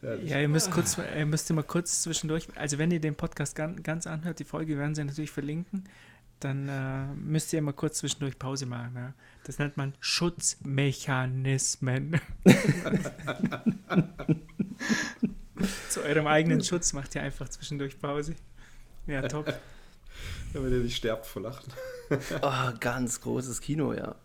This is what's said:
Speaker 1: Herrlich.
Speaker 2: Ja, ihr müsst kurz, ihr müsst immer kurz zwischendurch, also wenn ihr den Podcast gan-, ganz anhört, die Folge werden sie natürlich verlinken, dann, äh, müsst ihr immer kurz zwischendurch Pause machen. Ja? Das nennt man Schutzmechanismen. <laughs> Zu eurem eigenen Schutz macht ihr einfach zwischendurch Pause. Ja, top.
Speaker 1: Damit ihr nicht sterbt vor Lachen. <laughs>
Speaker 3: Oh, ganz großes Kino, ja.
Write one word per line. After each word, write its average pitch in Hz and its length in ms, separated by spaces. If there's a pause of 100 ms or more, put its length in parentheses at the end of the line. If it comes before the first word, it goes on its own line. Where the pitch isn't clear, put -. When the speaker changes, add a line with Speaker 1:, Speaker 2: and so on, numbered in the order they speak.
Speaker 1:
Herrlich. 131 300
Speaker 2:
Ja, 139 100
ihr 147 80
müsst 160 240
kurz, - 260
ihr - 280
müsst 151 240
immer 156 120
kurz - 400
zwischendurch, 160 540
also 143 220
wenn 160 120
ihr 170 100
den 151 140
Podcast - 400
gan-, 165 300
ganz 160 240
anhört, 160 320
die 147 40
Folge 156 320
werden 147 200
sie 151 80
natürlich 147 260
verlinken, 165 540 (560)
dann, 139 280
äh, 135 360 (100)
müsst 151 380
ihr 160 80
immer 147 120
kurz 151 260
zwischendurch 139 380
Pause 135 300
machen. 123 300
Ja? 123 180 (300)
Das - 160
nennt 143 160
man 139 240
Schutzmechanismen. 135 2250 (240)
<laughs> 190 160 (3250)
Zu - 140
eurem 151 240
eigenen 160 380
Schutz - 300
macht 139 200
ihr 143 80
einfach 139 260
zwischendurch 139 520
Pause. 147 340 (720)
Ja, 139 220
top. 147 260 (1000)
Speaker 1:
Damit 131 200
ihr 127 60
nicht 120 180
sterbt 113 300
vor - 160
Lachen. 120 300 (380)
<laughs> 147 320
Speaker 3:
Oh, 131 360
ganz 123 440
großes 123 400
Kino, 131 320
ja. - 200 (100)